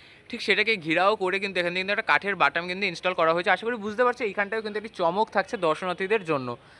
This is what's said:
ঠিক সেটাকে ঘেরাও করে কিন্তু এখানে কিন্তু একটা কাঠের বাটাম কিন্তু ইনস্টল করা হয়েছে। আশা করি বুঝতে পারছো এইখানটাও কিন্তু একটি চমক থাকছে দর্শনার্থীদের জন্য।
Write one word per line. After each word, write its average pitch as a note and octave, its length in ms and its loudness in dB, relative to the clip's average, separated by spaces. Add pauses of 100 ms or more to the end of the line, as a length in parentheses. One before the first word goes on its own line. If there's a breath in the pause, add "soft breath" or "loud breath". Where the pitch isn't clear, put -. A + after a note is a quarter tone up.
(300 loud breath)
ঠিক A#3 120 -8
সেটাকে G#3+ 340 2
ঘেরাও F3 400 2
করে F#3+ 240 0
কিন্তু G3 200 -4
এখানে F3 160 -2
কিন্তু F#3+ 180 -2
একটা G3+ 200 2
কাঠের G3 220 0
বাটাম E3+ 320 2
কিন্তু F#3+ 180 -4
ইনস্টল F#3 280 -2
করা E3 200 4
হয়েছে। F3 160 0
আশা F#3 160 2
করি A#3+ 100 -2
বুঝতে G#3+ 280 -2
পারছো B3 200 0
এইখানটাও G#3 380 -2
কিন্তু G#3 180 -6
একটি A3 180 -14
চমক F#3 320 2
থাকছে G#3 280 -2
দর্শনার্থীদের F#3 680 0
জন্য। C3 320 -2 (220 loud breath)